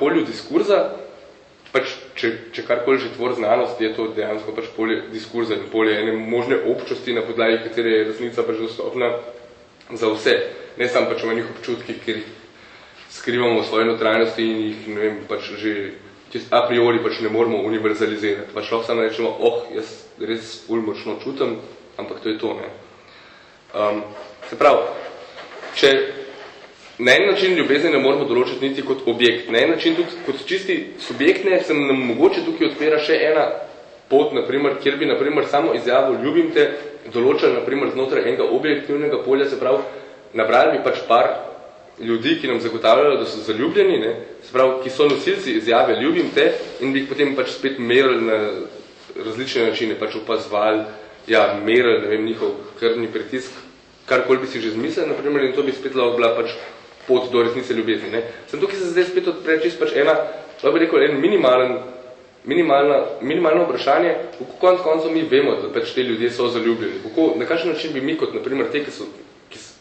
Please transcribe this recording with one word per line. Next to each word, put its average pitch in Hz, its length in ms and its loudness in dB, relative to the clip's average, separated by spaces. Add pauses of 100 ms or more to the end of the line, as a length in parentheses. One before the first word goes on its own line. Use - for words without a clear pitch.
polju 160 260 2
diskurza, 180 540 0 (920)
pač, 127 160 -2 (240)
če, 117 160 -2 (240)
če - 80 -8
karkoli 127 400 0
že 113 140 -8
tvori 120 180 -4
znanost, 113 480 0
je 110 120 0
to 113 200 -4
dejansko 107 400 -6
pač 113 220 -8
polje 110 240 -2 (100)
diskurza 110 480 -4
in 98 120 -10
polje 110 280 2
ene 110 160 -2
možne 113 460 0 (100)
občosti, 120 440 -4
na 113 100 -2
podlagi 113 420 0
katere 113 240 0
je 107 200 2
resnica 120 360 -4
pač 110 160 -2
dostopna 120 480 -4 (800)
za 113 220 -2
vse. 117 220 2 (440)
Ne 120 120 0
samo 117 200 2
pač 110 140 -6
v 113 100 -2
enih 113 160 -4
občutkih, 113 480 -8
kjer 107 220 -6
jih - 100 -14 (800)
skrivamo 120 480 0
v - 80 -2
svoji 113 240 2
notranjosti 113 560 2
in 110 220 -2
jih, 107 260 -10
ne 104 80 -2
vem, 104 240 -2
pač 101 320 -8
že 107 160 -2 (560)
čisto 120 240 -2
a 120 120 4
priori 117 360 2
pač 110 200 -4
ne 107 80 -2
moremo 110 360 2
univerzalizirati. 107 880 -2
Pač 107 160 -6
lahko 117 160 -2
samo 117 160 0
rečemo, 113 360 -2
"Oh, 117 360 0
jaz - 320 -10 (120)
res 113 440 -8
ful 113 160 -2
močno 107 440 -6
čutim", 127 360 -4 (400)
ampak - 240 -10
to 110 80 -2
je 104 80 -6
to, 117 160 -4
ne. 101 160 -12 (1040)
Ehm, 104 280 -2 (440)
se - 80 -12
pravi, 135 320 4 (880)
če 139 160 6 (1080)
na 123 180 6
en 190 120 4
način 185 300 2
ljubezni 143 340 2
ne 139 80 4
moremo 139 260 2
določiti 127 440 0
niti 135 180 -4
kot - 240 -2
objekt, 117 400 2
na 117 80 4
en 156 160 4
način 160 200 0
tudi 170 300 -4
kot 139 220 -6
čisti 185 300 -2 (220)
subjekt 139 460 2
ne, 185 180 4
se 160 100 0
nam 139 240 2 (140)
mogoče 160 340 2
tukaj 160 240 0
odpira 151 340 2
še - 140 2 (140)
ena 160 180 2 (600)
pot, 143 240 4
na 120 140 0
primer, 139 360 0
kjer 139 120 2
bi, 147 140 -2
na 120 100 2
primer, 143 320 0
samo 151 240 2
izjavo 127 380 2 (100)
"ljubim 156 300 2
te" 147 160 6 (440)
določali, 127 400 4
na - 120 -2
primer, 139 260 -2
znotraj 131 320 0
enega 117 240 2
objektivnega 143 800 0
polja, 135 240 2
se 123 100 -4
pravi, 131 220 2 (520)
nabrali 117 440 4
bi - 80 -4
pač - 220 -2
par 123 240 4 (680)
ljudi, 117 400 0
ki 143 80 -4
nam 117 140 0
zagotavljajo, 117 560 4
da 113 80 -2
so - 180 -8
zaljubljeni, 170 560 2
ne, 113 140 0 (300)
se - 100 -12
pravi, 131 300 2
ki 131 100 -6
so 147 160 4
nosilci 139 480 0
izjave 113 420 2
"ljubim 156 360 0
te", 160 160 6 (280)
in 135 140 -2
bi 139 100 0
jih 135 60 -8
potem 139 260 0
pač - 220 -2
spet 135 220 -4
merili 123 440 4
na 113 160 2 (800)
različne 117 500 -2
načine, 107 320 -2
pač 107 220 -6
opazovali, 110 640 0 (420)
ja, 110 160 6 (220)
merili, 117 400 4
ne - 80 -4
vem, 107 160 0
njihov - 260 -2 (240)
krvni 117 320 0
pritisk, 123 400 -6 (540)
karkoli 131 400 2
bi - 20 -6
si 117 140 -6
že 110 160 -2
zmislili, 151 320 -2
na 135 100 -4
primer, 143 240 0
in 131 140 0
to 143 60 2
bi 131 120 -2
spet 131 200 -8
lahko 120 260 2
bila 117 160 4
pač 117 180 -2 (520)
pot 123 240 2
do 120 120 4
resnice 120 300 -2
ljubezni, 107 380 -2
ne. 113 120 -2 (240)
Samo 147 140 -8
tukaj 196 180 -2
se 185 60 -4
zdaj 175 180 2
spet 180 240 -2
odpre 160 340 0
čisto 165 240 0
pač - 100 0
ena, 151 200 4 (480)
lahko 147 140 4
bi 165 80 2
rekel, 147 180 4
en 147 180 2
minimalen, 127 560 4 (680)
minimalna, 143 560 4 (200)
minimalno 160 440 2
vprašanje, 160 500 2 (220)
kako - 240 -12
konec 180 220 6
koncev 160 300 0
mi 160 160 0
vemo, 123 320 4
da - 120 -6
pač 113 200 -4
te 131 100 2
ljudje 117 280 0
so 123 220 0
zaljubljeni, 113 500 0
kako, 156 360 2
na 120 60 -2
kakšen 170 280 0
način 151 200 -4
bi 131 80 -4
mi 156 160 0
kot, 135 160 -2
na 110 80 -4
primer, 123 300 -2
te, 147 140 -2
ki - 80 -12
so, - 140 -12 (420)
ki - 100 -20
s-, - 220 -20